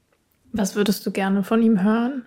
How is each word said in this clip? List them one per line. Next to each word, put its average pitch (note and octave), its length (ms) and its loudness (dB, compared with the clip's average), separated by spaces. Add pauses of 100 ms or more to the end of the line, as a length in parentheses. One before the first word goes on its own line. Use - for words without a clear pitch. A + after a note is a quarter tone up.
(520)
Was G3 240 -2
würdest G#3 280 0
du G#3 60 -4
gerne G3 320 0
von A3+ 180 0
ihm A3+ 220 4
hören? A#3 440 0